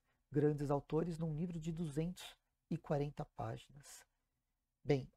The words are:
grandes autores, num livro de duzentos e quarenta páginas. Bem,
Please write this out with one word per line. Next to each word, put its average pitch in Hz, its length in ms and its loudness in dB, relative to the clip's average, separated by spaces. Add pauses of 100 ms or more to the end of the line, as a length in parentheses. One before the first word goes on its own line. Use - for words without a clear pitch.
(320)
grandes 147 400 4
autores, 156 460 0
num 160 180 0
livro 170 240 -2
de 160 120 -2
duzentos 160 640 -4 (340)
e 160 80 0
quarenta 147 460 -2 (140)
páginas. 127 680 -10 (800)
Bem, 135 320 2